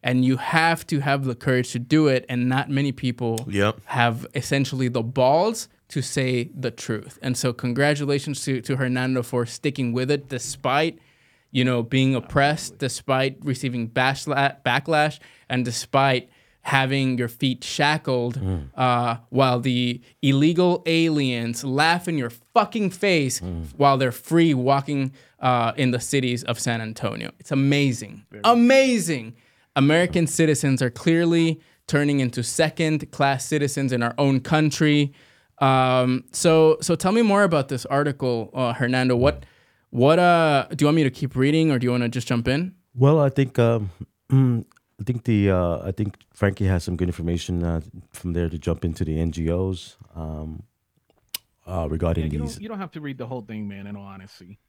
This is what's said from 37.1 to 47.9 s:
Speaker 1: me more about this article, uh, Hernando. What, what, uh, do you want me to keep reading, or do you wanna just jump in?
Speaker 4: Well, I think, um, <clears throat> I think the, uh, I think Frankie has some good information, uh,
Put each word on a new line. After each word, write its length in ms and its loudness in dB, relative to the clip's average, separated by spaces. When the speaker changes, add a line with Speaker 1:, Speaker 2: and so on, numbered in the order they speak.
Speaker 1:
me 100 2
more 220 4
about 240 0
this 180 -6
article, 680 -2
uh, 180 -2
Hernando. 420 0
What, 320 0
what, 280 4
uh, 560 4
do 80 -2
you 60 4
want 80 4
me 80 4
to 60 2
keep 260 -6
reading, 340 2
or 80 2
do 60 -2
you 80 0
wanna 160 0
just 180 -6
jump 220 -2
in? 260 -2
Speaker 4:
Well, 280 6
I 80 4
think, 320 0
um, 300 2
<clears throat> 0 -
I 60 -10
think 200 -4
the, 260 4
uh, 360 0
I 60 -4
think 240 -6
Frankie 360 0
has 140 2
some 140 -6
good 120 0
information, 540 -4
uh, 200 -2